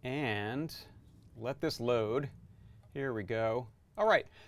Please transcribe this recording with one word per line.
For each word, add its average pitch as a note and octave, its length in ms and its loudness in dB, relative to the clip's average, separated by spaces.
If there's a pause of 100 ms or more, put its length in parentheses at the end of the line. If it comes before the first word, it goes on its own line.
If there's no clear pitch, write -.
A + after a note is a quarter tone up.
and B2+ 720 -2 (640)
let B2 220 -4
this D#3+ 180 -2
load. A#2 520 2 (600)
Here C3+ 220 -2
we G#2+ 80 -2
go. A2+ 460 0 (280)
All G#3+ 120 4
right, F#3+ 180 6 (220)